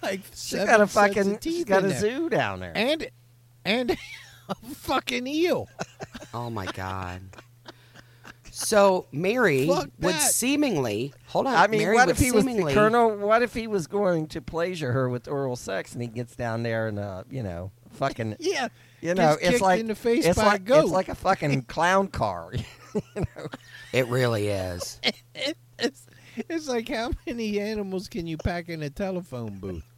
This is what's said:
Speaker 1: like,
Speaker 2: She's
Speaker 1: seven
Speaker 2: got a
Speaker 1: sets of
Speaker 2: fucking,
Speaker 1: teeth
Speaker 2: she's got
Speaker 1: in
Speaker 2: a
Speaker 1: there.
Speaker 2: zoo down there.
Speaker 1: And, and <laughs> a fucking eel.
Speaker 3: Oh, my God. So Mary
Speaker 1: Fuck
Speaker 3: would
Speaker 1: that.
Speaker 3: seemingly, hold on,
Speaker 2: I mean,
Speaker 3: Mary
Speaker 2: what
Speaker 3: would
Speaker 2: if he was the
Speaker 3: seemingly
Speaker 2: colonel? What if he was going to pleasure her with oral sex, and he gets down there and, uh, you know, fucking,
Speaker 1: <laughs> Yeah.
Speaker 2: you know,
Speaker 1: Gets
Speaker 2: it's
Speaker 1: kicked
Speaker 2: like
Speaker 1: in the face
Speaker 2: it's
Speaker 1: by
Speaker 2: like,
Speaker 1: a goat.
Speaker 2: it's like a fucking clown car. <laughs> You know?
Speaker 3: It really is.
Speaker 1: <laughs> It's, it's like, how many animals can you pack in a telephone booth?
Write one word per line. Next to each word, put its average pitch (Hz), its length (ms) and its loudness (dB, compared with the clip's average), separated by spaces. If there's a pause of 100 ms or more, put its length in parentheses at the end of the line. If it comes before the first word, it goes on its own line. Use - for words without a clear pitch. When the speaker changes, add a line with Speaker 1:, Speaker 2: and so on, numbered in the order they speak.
Speaker 1:
like, 196 200 -4 (100)
Speaker 2:
She's - 80 -18
Speaker 1:
seven - 280 -2
Speaker 2:
got 226 140 8
a 208 60 6
Speaker 1:
sets 214 220 4
of 202 60 -2
Speaker 2:
fucking, 202 240 2
Speaker 1:
teeth 330 160 -4
Speaker 2:
she's 349 100 -2
got 190 140 4
Speaker 1:
in 190 60 2
Speaker 2:
a 196 40 2
Speaker 1:
there. - 100 -2
Speaker 2:
zoo 262 300 -2
down 107 320 -2
there. 87 140 -10
Speaker 1:
And, 226 320 -2 (580)
and 233 260 0
<laughs> - 580 -10
a 196 60 -4
fucking 254 720 -4
eel. 294 400 0 (680)
Speaker 3:
Oh, 120 160 -6
my 104 180 -6
God. 95 540 -8 (1300)
So 202 600 4
Mary 170 560 2
Speaker 1:
Fuck 196 220 2 (100)
Speaker 3:
would - 160 2
Speaker 1:
that. 302 60 0 (100)
Speaker 3:
seemingly, 151 840 0 (140)
hold - 180 0
on, 269 100 0
Speaker 2:
I 180 120 8
mean, 214 140 2
Speaker 3:
Mary 208 140 2
Speaker 2:
what 247 120 8
Speaker 3:
would - 80 4
Speaker 2:
if - 40 -6
he 254 120 2
was 220 120 6
the 262 80 2
Speaker 3:
seemingly 175 220 0
Speaker 2:
colonel? 220 420 6
What 214 280 4
if 226 100 -4
he 226 140 -4
was 196 180 -2
going 175 420 0
to 151 140 -10
pleasure 165 520 -4
her 127 160 2
with 123 180 -6
oral 139 280 -2
sex, 180 380 -8
and 123 80 -8
he 120 60 -6
gets 117 280 -10
down 117 280 -4
there 113 240 -2
and, 104 100 -4
uh, 98 320 -8
you 131 140 -8
know, 90 280 -8 (200)
fucking, 117 460 -4
Speaker 1:
<laughs> - 20 -18
Yeah. 302 300 -2 (320)
Speaker 2:
you 165 120 0
know, 165 200 6
Speaker 1:
Gets - 80 -2
Speaker 2:
it's 180 100 2
Speaker 1:
kicked 240 100 4
Speaker 2:
like 190 200 4
Speaker 1:
in 226 60 -4
the 214 80 -4
face 240 300 2
Speaker 2:
it's 175 140 4
Speaker 1:
by 214 60 4
Speaker 2:
like, 208 160 4
Speaker 1:
a - 20 -16
goat. 277 220 6
Speaker 2:
it's 185 60 2
like 185 180 0
a - 60 -8
fucking 147 480 0
clown 190 440 2
car. 92 500 -4
<laughs> - 60 -4 (520)
You 190 100 -4 (100)
know? 147 100 -12 (480)
Speaker 3:
It 123 140 2
really 117 400 2
is. 92 560 -4
Speaker 1:
<laughs> 262 500 -6 (260)
It's, - 280 -4 (420)
it's 320 180 -6
like, 240 220 -4
how 233 220 -4 (160)
many 220 320 -4
animals 202 500 -6
can 175 160 -8
you 160 100 -6
pack 175 340 -6
in 160 120 -8
a 147 80 -6
telephone 139 720 -8
booth? 92 240 -10 (140)